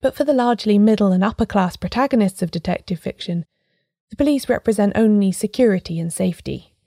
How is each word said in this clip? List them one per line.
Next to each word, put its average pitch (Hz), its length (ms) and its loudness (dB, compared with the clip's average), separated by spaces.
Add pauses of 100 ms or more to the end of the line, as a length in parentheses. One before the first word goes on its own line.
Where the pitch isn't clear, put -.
But 269 140 -2
for - 80 -2
the 294 100 2
largely 240 460 2
middle 208 320 4
and 185 140 2
upper 220 200 -2
class 185 320 -2
protagonists 226 640 0
of 170 120 -4
detective 175 480 -6
fiction, - 460 -8 (640)
the - 60 -18
police 285 320 -2
represent 214 460 0
only 208 380 2
security 202 680 -2
and 165 140 -6
safety. - 640 -6 (100)